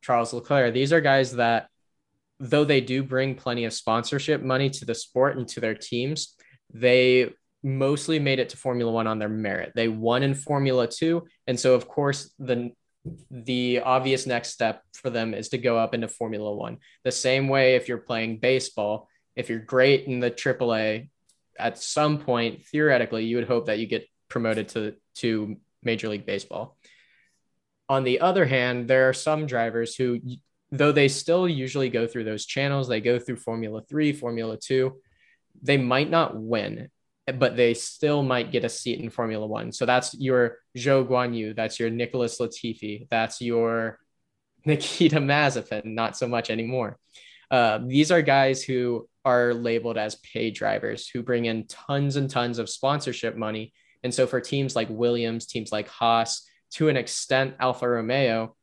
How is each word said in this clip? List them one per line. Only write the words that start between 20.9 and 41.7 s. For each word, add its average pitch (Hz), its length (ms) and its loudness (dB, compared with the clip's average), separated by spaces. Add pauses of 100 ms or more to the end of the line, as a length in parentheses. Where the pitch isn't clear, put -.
at 113 200 -4
some 151 400 0
point, 117 480 -2
theoretically, 123 580 2
you 117 120 -2
would 120 120 -2
hope 117 180 0
that 107 140 -2
you 113 60 -4
get 110 200 -4 (220)
promoted 110 400 -2
to, 107 260 -6 (220)
to 110 400 -2 (260)
Major 113 260 -2
League 104 180 -6
Baseball. 101 500 -8 (1120)
On 135 160 2
the 127 160 2
other 180 240 4
hand, 123 420 0
there 131 220 6
are 123 60 2
some 156 320 -2
drivers 117 500 -2
who, 123 260 0
y-, 123 140 -10 (340)
though 143 220 4
they 139 160 6
still 170 400 2
usually 135 400 -2
go 117 180 0
through 117 180 -6
those 107 220 -6
channels, 139 420 -2
they 110 120 0
go 120 180 2
through 120 180 -6
Formula 113 520 -6
Three, 147 240 0
Formula 117 440 -6
Two, 131 420 -2 (640)
they 139 160 4
might 127 320 2
not 165 260 2
win, 110 540 -4 (360)
but 127 300 0
they 120 180 4
still 147 480 -2
might 123 300 0
get 120 120 0
a 117 40 0
seat 113 320 -6
in 113 100 -8
Formula 110 360 -4
One. 110 260 -6
So - 140 -2
that's 123 280 2
your 123 440 0 (180)
Zhou 131 320 2
Guanyu, 117 480 -2
that's 113 240 -4